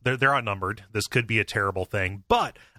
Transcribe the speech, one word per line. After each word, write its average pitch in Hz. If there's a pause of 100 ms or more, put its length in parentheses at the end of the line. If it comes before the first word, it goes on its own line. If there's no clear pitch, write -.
they're, 127
they're 139
outnumbered. 101
This 107
could 120
be 110
a 101
terrible 98
thing, 98
but 226 (200)